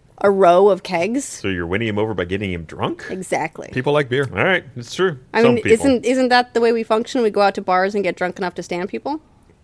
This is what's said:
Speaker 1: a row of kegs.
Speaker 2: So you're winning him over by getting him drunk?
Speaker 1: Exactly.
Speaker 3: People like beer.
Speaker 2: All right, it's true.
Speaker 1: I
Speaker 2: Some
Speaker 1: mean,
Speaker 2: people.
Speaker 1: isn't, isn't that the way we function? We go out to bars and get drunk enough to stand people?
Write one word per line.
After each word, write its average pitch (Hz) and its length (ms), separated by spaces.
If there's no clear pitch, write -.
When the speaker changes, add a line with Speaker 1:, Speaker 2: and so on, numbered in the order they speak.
Speaker 1:
a 202 80
row 190 400
of 190 140
kegs. 190 420
Speaker 2:
So - 220
you're 87 180
winning 104 220
him 104 100
over 110 160
by 90 120
getting 98 260
him 85 120
drunk? 123 460
Speaker 1:
Exactly. 165 640
Speaker 3:
People 127 220
like 147 160
beer. 131 220
Speaker 2:
All 101 120
right, 180 220
it's 120 180
true. 175 240
Speaker 1:
I 226 80
Speaker 2:
Some 240 140
Speaker 1:
mean, 226 80
Speaker 2:
people. 226 220
Speaker 1:
isn't, 262 200
isn't 254 240
that 247 240
the 233 80
way 233 120
we 226 100
function? 226 400
We 220 80
go 202 100
out 196 140
to 202 60
bars 190 340
and 202 80
get 175 140
drunk 180 200
enough 180 180
to 175 80
stand 180 260
people? - 320